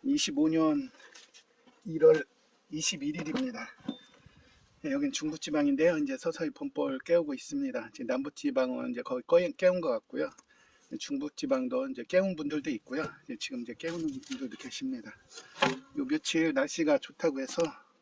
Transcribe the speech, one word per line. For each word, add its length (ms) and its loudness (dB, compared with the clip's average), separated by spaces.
이십오 440 2
년 440 4
일월 360 8
이십일 500 -2
일입니다. 480 -4
네, 80 -4
여긴 200 0
중부지방인데요. 840 2
이제 220 -2
서서히 320 -2
봄볼 560 -4
깨우고 260 4
있습니다. 560 -6
이제 160 -10
남부지방은 840 -2
이제 100 -6
거의 260 -6
꺼-, 120 6
깨운 240 4
것 80 -2
같고요. 400 -2
중부지방도 880 -2
이제 180 -8
깨운 300 2
분들도 360 -4
있고요. 320 -4
이제 160 -10
지금 220 -8
이제 100 -10
깨우는 340 -6
분들도 520 -8
계십니다. 520 -8
요 80 -2
며칠 480 0
날씨가 460 2
좋다고 420 -2
해서 220 -2